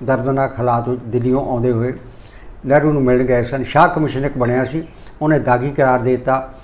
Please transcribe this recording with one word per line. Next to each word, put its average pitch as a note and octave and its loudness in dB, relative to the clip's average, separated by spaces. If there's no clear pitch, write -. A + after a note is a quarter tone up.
ਦਰਦਨਾਕ C3 -2
ਹਾਲਾਤ A#2+ 0
ਵਿੱਚ B2 -2
ਦਿੱਲੀੋਂ B2 0
ਆਉਂਦੇ B2 0
ਹੋਏ A#2 -2
ਨਹਿਰੂ D3 4
ਨੂੰ C#3+ 0
ਮਿਲਣ B2+ 4
ਗਏ B2 2
ਸਨ। C3 -4
ਸ਼ਾਹ D#3 4
ਕਮਿਸ਼ਨ C#3+ -2
ਇੱਕ C#3 -4
ਬਣਿਆ B2+ 0
ਸੀ, C#3+ -6
ਉਹਨੇ D3+ 4
ਦਾਗੀ B2 0
ਕਰਾਰ C3 2
ਦੇ A#2+ -2
ਦਿੱਤਾ। B2+ -2